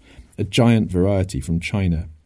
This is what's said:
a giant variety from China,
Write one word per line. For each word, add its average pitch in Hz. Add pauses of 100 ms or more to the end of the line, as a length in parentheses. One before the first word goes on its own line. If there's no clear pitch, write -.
(380)
a -
giant 113
variety 92
from 85
China, 87 (180)